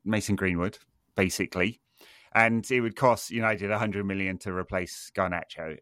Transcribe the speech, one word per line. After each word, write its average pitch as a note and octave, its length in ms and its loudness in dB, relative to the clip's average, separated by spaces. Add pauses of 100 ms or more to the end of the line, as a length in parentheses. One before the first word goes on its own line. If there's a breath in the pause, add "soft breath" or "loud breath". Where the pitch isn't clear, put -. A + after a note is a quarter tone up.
Mason G#2 320 2
Greenwood, F2+ 420 0 (380)
basically. F#2+ 640 0 (540 soft breath)
And A2+ 360 4
it B2+ 120 2
would A2+ 120 -2
cost A#2+ 360 4
United G#2+ 400 0
a G#2+ 80 0
hundred G#2 260 -2
million F#2+ 360 -4
to F#2+ 120 -6
replace F2+ 640 -6
Garnacho. E2 640 -4